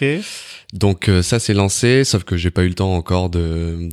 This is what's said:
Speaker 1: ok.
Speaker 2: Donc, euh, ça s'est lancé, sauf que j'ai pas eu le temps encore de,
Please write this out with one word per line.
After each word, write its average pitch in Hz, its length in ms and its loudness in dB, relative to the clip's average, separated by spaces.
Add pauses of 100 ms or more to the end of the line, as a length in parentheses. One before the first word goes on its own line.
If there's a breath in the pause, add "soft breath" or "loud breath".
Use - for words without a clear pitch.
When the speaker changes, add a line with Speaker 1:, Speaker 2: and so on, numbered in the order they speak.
Speaker 1:
ok. 143 180 0 (540 loud breath)
Speaker 2:
Donc, 98 340 0
euh, 92 140 6
ça 117 160 0
s'est 110 160 0
lancé, 117 500 2
sauf 101 200 0
que 92 120 -4
j'ai 85 140 0
pas 92 140 0
eu 92 40 2
le 90 60 -4
temps 95 200 0
encore 90 360 0
de, 85 640 -4